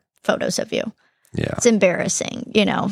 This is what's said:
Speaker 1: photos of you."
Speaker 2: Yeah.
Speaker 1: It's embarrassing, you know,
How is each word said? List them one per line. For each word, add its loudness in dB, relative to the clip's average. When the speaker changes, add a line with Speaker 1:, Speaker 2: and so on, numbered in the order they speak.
Speaker 1:
photos -2
of -4
you." 0
Speaker 2:
Yeah. -2
Speaker 1:
It's -2
embarrassing, 0
you 4
know, 0